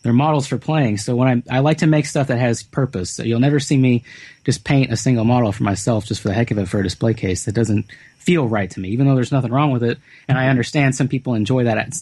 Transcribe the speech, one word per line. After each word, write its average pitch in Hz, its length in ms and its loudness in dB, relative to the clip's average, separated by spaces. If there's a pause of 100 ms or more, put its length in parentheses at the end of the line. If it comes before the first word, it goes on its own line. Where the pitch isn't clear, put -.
they're 117 80 0
models 143 340 2
for 123 120 -4
playing. 135 400 0
So 120 180 -4
when 123 340 2
I, 127 60 -2
I - 40 2
like 156 180 2
to 165 100 2
make 151 180 4
stuff 143 220 -2
that 123 100 0
has 120 240 0
purpose. 123 480 -4
So - 140 -10
you'll 117 160 0
never 143 180 4
see 139 180 0
me 127 280 2 (400)
just - 180 -2
paint 135 300 2
a 113 40 0
single 120 280 0
model 120 260 2
for 104 140 -4
myself 107 420 0
just - 140 -6
for - 80 -4
the 98 60 -2
heck 117 180 0
of 104 60 0
it 95 100 -2
for 107 100 -2
a 101 60 0
display 110 300 -2
case. 95 320 -4
That 104 100 -4
doesn't 110 300 0 (320)
feel 165 280 0
right 104 240 -2
to - 100 -12
me, 92 100 -8
even 127 180 0
though 139 80 4
there's 123 160 -2
nothing 123 180 0
wrong 139 220 0
with 120 100 0
it. 117 160 -2 (300)
And 135 100 2
I 131 100 2
understand 135 460 2
some 127 140 0
people 131 260 -4
enjoy 123 300 0
that. 107 380 -2